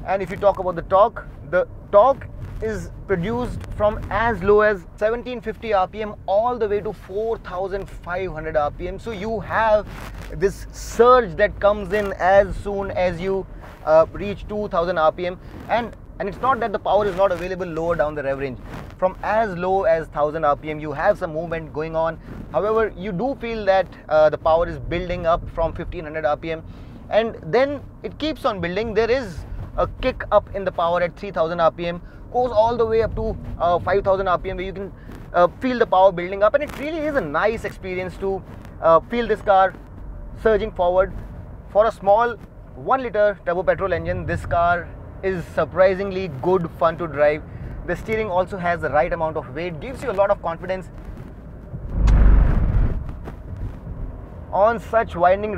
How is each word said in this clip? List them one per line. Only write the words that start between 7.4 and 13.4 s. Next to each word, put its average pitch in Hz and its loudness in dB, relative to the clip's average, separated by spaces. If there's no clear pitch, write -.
five 185 -6
hundred 156 -6
R 147 2
P 170 -10
M. 190 -8
So 226 -8
you 214 -4
have 208 2
this 185 0
surge 240 6
that 202 2
comes 202 2
in 202 0
as 190 6
soon 196 -4
as 180 0
you, 190 -2